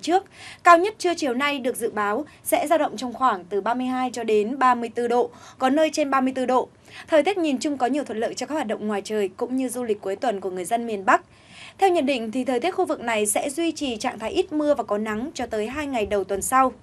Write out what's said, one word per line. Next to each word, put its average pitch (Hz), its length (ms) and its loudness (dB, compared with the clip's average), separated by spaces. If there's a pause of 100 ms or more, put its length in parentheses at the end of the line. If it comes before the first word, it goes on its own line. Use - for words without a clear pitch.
trước. 370 220 2 (400)
Cao 339 140 10
nhất 415 200 0
trưa 349 160 0
chiều 294 200 -2
nay 285 240 -2
được 247 180 -4
dự 226 140 -4
báo 208 340 -2 (180)
sẽ - 240 0
dao 320 120 4
động 285 180 -2
trong 247 160 -8
khoảng 220 320 0
từ 196 160 -2
ba 220 140 0
mươi 254 120 -4
hai 254 260 -2
cho 240 120 -8
đến 220 340 2
ba 254 160 6
mươi 233 200 -2
tư 240 140 -2
độ, 240 220 2 (280)
có 262 120 2
nơi 311 220 4
trên 294 180 0
ba 269 100 2
mươi 262 160 0
tư 254 100 -2
độ. 254 220 2 (400)
Thời 311 140 6
tiết 381 160 0
nhìn 302 200 0
chung 285 180 -2
có 254 100 0
nhiều 269 180 -2
thuận 214 140 -8
lợi 220 160 -4
cho - 120 -6
các 180 80 -6
hoạt 262 120 -2
động 208 220 -4
ngoài 202 160 -2
trời 208 320 -2
cũng 233 200 -4
như 262 120 0
du 247 160 -6
lịch 208 160 -2
cuối 196 160 -4
tuần 202 240 -2
của 190 100 -6
người 185 140 -6
dân 233 220 -2
miền 202 180 -6
Bắc. 285 180 4 (560)
Theo 381 120 6
nhận 330 160 2
định 233 240 0
thì 254 140 -4
thời 247 160 0
tiết 330 100 0
khu 370 140 0
vực 262 160 -2
này 226 260 0
sẽ - 240 -2
duy 330 220 -2
trì 262 240 -4
trạng 220 220 -6
thái 220 120 -6
ít 370 220 0
mưa 294 220 2
và 240 100 0
có 208 140 -2
nắng 220 360 -4
cho 247 120 -6
tới 214 200 -4
hai 285 200 -6
ngày 240 200 -2
đầu 196 180 0
tuần 196 180 -4
sau. 262 300 2 (100)